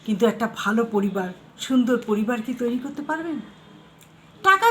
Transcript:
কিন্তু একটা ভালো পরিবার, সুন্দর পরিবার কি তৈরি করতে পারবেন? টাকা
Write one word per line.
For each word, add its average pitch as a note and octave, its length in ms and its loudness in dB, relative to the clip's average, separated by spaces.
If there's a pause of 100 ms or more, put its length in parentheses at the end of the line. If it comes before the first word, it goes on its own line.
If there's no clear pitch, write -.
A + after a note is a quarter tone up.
কিন্তু G#3+ 280 2
একটা A3+ 140 -4 (160)
ভালো A3 220 2 (100)
পরিবার, F#3+ 360 -2 (360)
সুন্দর B3 300 2 (120)
পরিবার A3 380 0
কি B3+ 60 -6 (100)
তৈরি A#3+ 220 -2
করতে C#4+ 240 -10
পারবেন? D#4+ 300 -6 (1120)
টাকা G4 220 6